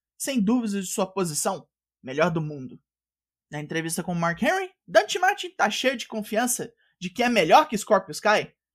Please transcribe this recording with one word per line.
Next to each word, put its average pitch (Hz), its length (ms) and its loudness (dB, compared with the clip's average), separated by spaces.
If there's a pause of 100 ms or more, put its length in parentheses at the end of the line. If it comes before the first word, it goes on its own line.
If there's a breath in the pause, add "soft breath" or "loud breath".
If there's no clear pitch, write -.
(180)
Sem 269 220 -2
dúvidas 202 440 0
de - 80 -10
sua 190 140 -2
posição, 185 640 -4 (340)
melhor 151 300 0
do 165 80 -2
mundo. 143 400 -10 (720)
Na 151 80 -8
entrevista 160 420 -4
com 180 140 -4
Mark 170 260 -2
Henry, 370 300 0 (120)
Dante 403 320 2
Martin 370 340 -2
tá 214 200 0
cheio 254 260 0
de 220 120 -12
confiança 214 640 -4 (260)
de 180 100 -10
que - 140 -4
é 240 60 4
melhor 233 400 6
que 214 100 -4
Scorpio 196 320 2
Sky, 202 420 0 (220)